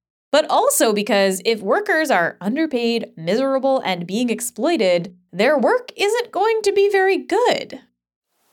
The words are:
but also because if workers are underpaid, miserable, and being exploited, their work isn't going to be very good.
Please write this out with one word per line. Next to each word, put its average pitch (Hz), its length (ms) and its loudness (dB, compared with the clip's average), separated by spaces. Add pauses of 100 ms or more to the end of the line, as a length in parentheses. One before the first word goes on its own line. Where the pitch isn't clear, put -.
(320)
but 302 180 2
also 311 420 2
because 202 520 0
if 220 160 0
workers 311 500 0
are 175 300 0
underpaid, 233 760 -2
miserable, 262 680 0
and 175 220 -4
being 226 240 -2
exploited, 208 840 -2 (180)
their 240 260 2
work 370 380 0
isn't 453 360 -2
going 440 300 0
to 403 100 2
be 403 180 2
very 381 280 2
good. 349 640 -2 (720)